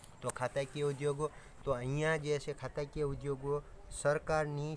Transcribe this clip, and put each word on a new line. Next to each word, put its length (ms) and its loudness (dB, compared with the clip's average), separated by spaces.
તો 80 0
ખાતાકીય 560 0
ઉદ્યોગો, 460 0
તો 80 0
અહીંયા 440 2
જે 220 2
છે 140 -4
ખાતાકીય 520 -2
ઉદ્યોગો 580 0
સરકારની 880 2